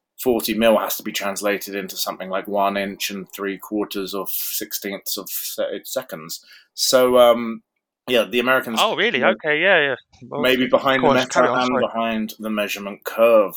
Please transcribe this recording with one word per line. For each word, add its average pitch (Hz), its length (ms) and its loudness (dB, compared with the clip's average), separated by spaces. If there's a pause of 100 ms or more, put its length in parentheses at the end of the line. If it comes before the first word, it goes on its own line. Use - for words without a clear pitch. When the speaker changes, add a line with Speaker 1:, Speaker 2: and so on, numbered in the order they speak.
(220)
Speaker 1:
forty 117 320 0
mil 110 240 4
has 95 200 -4
to - 60 -12
be 107 100 -8
translated 98 600 -4
into 98 220 -8
something 95 340 -8
like 92 160 -6
one 98 300 0
inch 98 340 -6
and 98 220 -12
three 98 260 -8
quarters 98 560 -6
of 98 160 -8
sixteenths - 880 -8
of 95 120 -12
se-, - 560 -8
seconds. - 600 -12 (280)
So, 127 440 4
um, 117 460 4 (440)
yeah, 117 180 4
the 104 140 -2
Americans 123 420 2
Speaker 2:
Oh, 202 140 2
really? 185 220 0
Speaker 1:
you 123 60 -2
know, 170 80 4
Speaker 2:
Okay, 151 280 -2
yeah, 180 200 4
yeah. 139 160 0 (280)
Well, 139 180 -8
Speaker 1:
maybe 127 260 2
behind 135 340 2
Speaker 2:
go 139 120 4
Speaker 1:
the 127 80 2
Speaker 2:
on, 123 60 -2
carry 123 200 2
Speaker 1:
meta 123 60 0
Speaker 2:
on, 127 80 0
Speaker 1:
and 127 60 0
Speaker 2:
sorry. 127 200 0
Speaker 1:
behind 113 500 -4
the 107 140 -8
measurement 101 520 -6
curve, 110 540 6